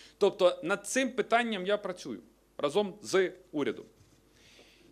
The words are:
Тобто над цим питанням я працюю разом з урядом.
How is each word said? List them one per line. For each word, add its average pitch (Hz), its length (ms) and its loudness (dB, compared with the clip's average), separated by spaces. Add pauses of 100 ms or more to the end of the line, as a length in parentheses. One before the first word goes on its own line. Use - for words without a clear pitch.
(180)
Тобто 190 440 4
над 196 240 -2
цим 262 260 0
питанням 220 540 0
я 202 120 2
працюю 175 440 -10 (360)
разом 180 440 0
з 175 300 2 (200)
урядом. 135 320 -2 (1080)